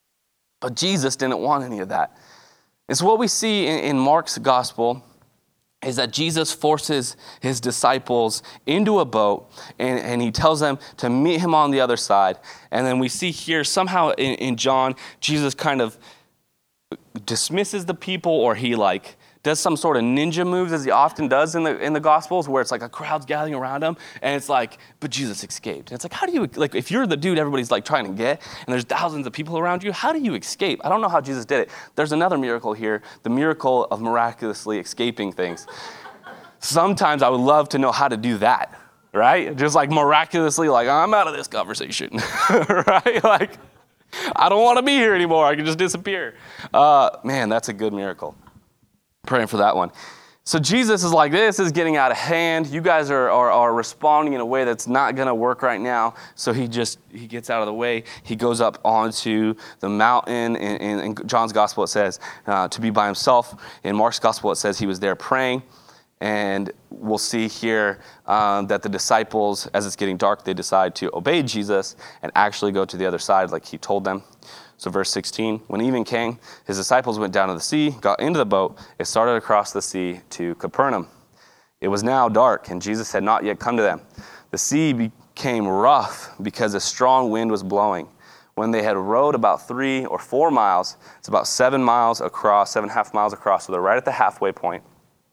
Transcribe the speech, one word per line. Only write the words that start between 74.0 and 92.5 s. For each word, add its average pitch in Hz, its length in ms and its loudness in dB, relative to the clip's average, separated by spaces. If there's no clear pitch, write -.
them. 98 200 -4
So - 120 -10
verse 95 200 -2
sixteen, 110 580 -4
when 98 120 -6
evening 123 240 0
came, 117 340 -4
his 98 100 -6
disciples 117 420 0
went 104 140 -4
down 98 160 2
to 92 60 -2
the 82 80 -8
sea, 151 300 0
got 101 180 0
into 160 180 -2
the 131 80 2
boat, 98 320 0
and - 80 -6
started 117 280 2
across 104 360 0
the 101 100 -4
sea 90 380 -4
to 87 240 -4
Capernaum. 120 520 -2
It - 80 -4
was 101 160 -2
now 127 240 4
dark, 113 420 4
and 90 120 -8
Jesus 107 320 -6
had 95 100 0
not 107 220 2
yet 104 120 -2
come 120 200 -2
to 110 60 4
them. 92 180 0
The - 60 -4
sea 156 340 0
became 117 760 -4
rough 107 640 2
because 107 320 -2
a 98 80 -2
strong 127 480 2
wind 113 220 0
was 98 120 -2
blowing. 98 460 0
When 110 160 -2
they 110 120 0
had 104 140 0
rowed 117 360 0
about 110 320 0
three 131 420 -4
or 90 120 -6
four 151 320 0
miles, 98 460 0
it's - 100 -18
about 101 180 0
seven 131 340 4
miles 120 380 2
across, 104 520 2